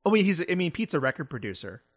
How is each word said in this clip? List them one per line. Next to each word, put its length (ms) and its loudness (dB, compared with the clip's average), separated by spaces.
I 40 4
mean, 140 6
he's, 260 2
I 40 2
mean, 160 0
Pete's 240 -4
a 60 2
record 280 -2
producer. 540 -10